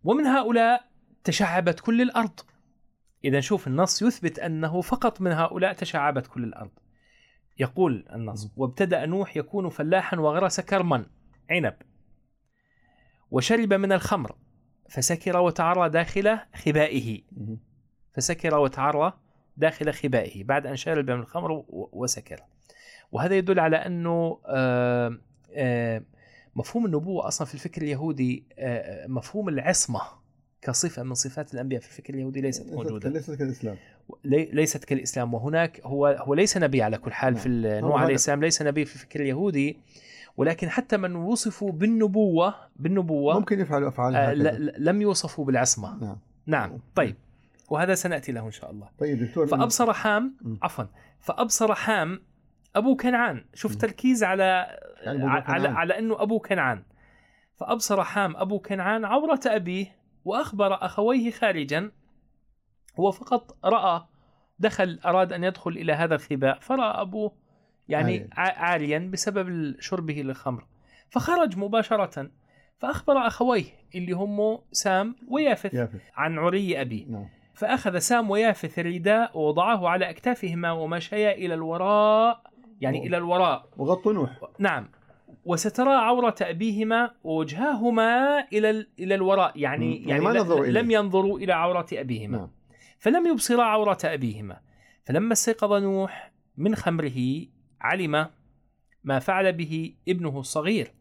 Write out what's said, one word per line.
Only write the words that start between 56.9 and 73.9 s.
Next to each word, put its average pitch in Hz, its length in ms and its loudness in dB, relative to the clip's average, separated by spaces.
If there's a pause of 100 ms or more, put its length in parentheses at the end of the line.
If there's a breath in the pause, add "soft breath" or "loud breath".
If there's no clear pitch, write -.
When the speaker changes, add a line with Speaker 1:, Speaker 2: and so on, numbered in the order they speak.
Speaker 1:
فأبصر 214 440 -2
حام 196 320 -2
أبو 190 240 -2
كنعان 202 460 -4
عورة 247 400 2
أبيه 190 500 -2 (300)
وأخبر 202 600 0
أخويه 226 460 2
خارجا، 175 600 -2 (1080)
هو 190 120 4
فقط - 540 -4
رأى، 190 360 4 (580)
دخل، 185 460 0
أراد 180 280 4
أن 175 100 -4
يدخل 180 280 -2
إلى 160 220 -2
هذا 160 220 2
الخباء، 135 440 0
فرأى 254 420 -2
أبوه 208 300 -4 (580)
يعني 151 220 2
Speaker 2:
عاريا. - 200 -6
Speaker 1:
ع-، 180 340 -2
عاريا 151 340 0
بسبب 190 480 -4
ال-، 165 320 -4
شربه 165 340 -6
للخمر، 135 520 -6 (440 soft breath)
فخرج 302 480 2
مباشرة 202 720 -2 (480 soft breath)
فأخبر 262 500 0
أخويه 240 380 0 (300)